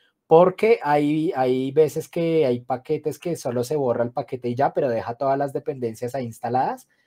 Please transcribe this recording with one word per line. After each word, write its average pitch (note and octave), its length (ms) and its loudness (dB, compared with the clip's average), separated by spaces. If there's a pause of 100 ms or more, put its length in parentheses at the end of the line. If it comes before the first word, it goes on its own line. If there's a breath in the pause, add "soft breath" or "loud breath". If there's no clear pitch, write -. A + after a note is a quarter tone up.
(260)
Porque F#3 560 6
hay, D3 540 0
hay C3 340 0
veces D#3 380 0
que E3 360 0
hay B2 140 0
paquetes C#3+ 640 -6
que E3 160 -4
solo B2 260 -4
se D#3 140 -4
borra A#2+ 260 0
el A#2+ 80 -4
paquete B2 380 -8
y A#2+ 80 -4
ya, C#3 180 0
pero D3+ 140 -2
deja A2+ 260 -4
todas C#3 240 -2
las C#3 140 -4
dependencias B2 640 -6
ahí C3 80 -6
instaladas. B2+ 640 -4 (180)